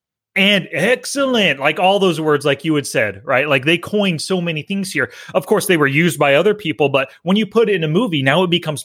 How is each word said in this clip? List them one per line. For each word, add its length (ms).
and 360
excellent, 880
like, 180
all 220
those 200
words, 240
like 200
you 100
had 140
said, 360
right? 240
Like, 180
they 120
coined 420
so 200
many 220
things 300
here. 200
Of 140
course, 200
they 100
were 100
used 320
by 160
other 200
people, 340
but 240
when 140
you 100
put 220
it 80
in 80
a 40
movie, 320
now 220
it 80
becomes 340